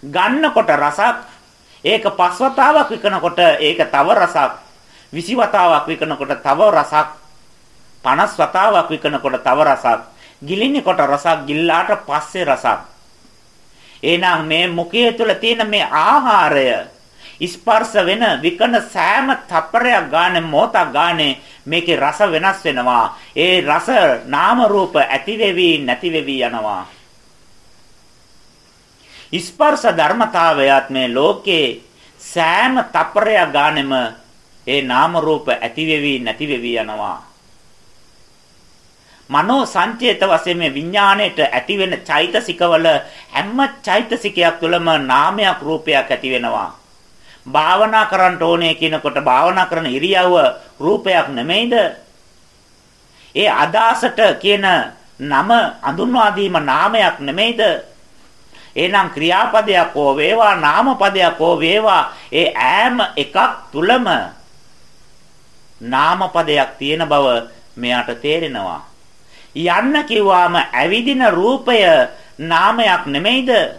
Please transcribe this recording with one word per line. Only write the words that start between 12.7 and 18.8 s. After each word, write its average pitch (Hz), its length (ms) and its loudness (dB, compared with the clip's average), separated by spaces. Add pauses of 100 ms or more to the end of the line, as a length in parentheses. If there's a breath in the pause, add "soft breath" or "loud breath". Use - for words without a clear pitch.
එහෙනම් 170 500 0
මේ 165 200 0
මුඛය 180 440 0
තුල 226 220 -2
තියෙන 226 340 -2
මේ 208 160 0
ආහාරය 156 1120 2 (440 loud breath)
ස්පර්ශ 220 600 -2
වෙන 196 260 0 (140)
විකන 190 460 0